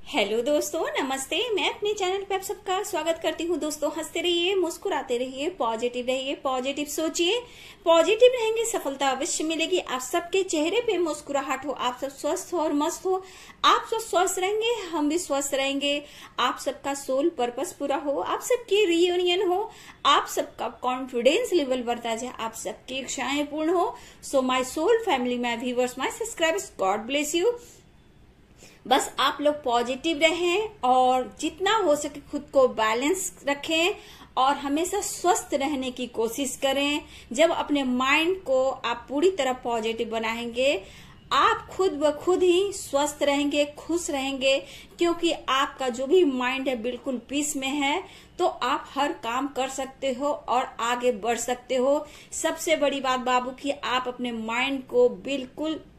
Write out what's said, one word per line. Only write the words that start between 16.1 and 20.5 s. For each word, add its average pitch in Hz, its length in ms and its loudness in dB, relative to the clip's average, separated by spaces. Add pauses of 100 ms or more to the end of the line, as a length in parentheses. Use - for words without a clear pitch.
आप 262 180 0
सबका 277 380 -4
सोल 277 320 0 (100)
पर्पस 240 400 -4
पूरा 285 180 -2
हो, 294 240 -2
आप 427 220 -2
सबकी 427 440 2
रियूनियन 359 640 4
हो, 381 220 0 (360)
आप 294 220 4
सबका - 400 -4 (140)